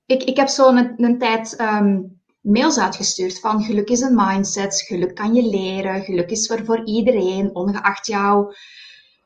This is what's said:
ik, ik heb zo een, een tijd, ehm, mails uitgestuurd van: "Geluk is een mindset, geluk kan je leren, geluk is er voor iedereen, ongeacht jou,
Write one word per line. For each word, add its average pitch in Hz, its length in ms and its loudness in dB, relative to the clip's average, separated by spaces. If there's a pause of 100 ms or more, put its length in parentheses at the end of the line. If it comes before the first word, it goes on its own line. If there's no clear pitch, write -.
ik, 262 160 2
ik 254 140 -2
heb 269 120 4
zo 269 280 4
een, 240 280 2
een 240 140 2
tijd, 226 380 -2
ehm, 208 440 0 (400)
mails 226 380 2
uitgestuurd 190 600 -4
van: 214 220 0
"Geluk 208 260 -2
is 247 120 2
een 262 140 2
mindset, 196 680 0
geluk 180 320 -4
kan 214 200 -2
je 247 140 4
leren, 190 540 -4
geluk 175 280 -4
is - 200 -4
er 220 140 -4
voor 226 200 0
iedereen, 202 720 0
ongeacht 202 520 -2
jou, 202 480 0 (720)